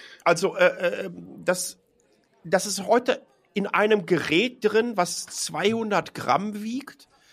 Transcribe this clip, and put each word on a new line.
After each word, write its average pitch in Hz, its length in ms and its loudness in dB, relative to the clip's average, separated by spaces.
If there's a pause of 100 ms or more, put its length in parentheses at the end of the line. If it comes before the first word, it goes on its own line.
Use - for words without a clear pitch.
(240)
also, 170 320 2
äh, 180 80 4 (400)
äh, 185 60 -10 (340)
das, - 340 -2 (680)
das 180 220 0
ist 196 200 -6
heute 247 340 2 (320)
in 196 140 -2
einem 202 400 2
Gerät 175 560 2
drin, 220 340 2
was 180 300 -2
zweihundert 202 880 -2
Gramm 202 480 -2
wiegt, 240 440 -10 (260)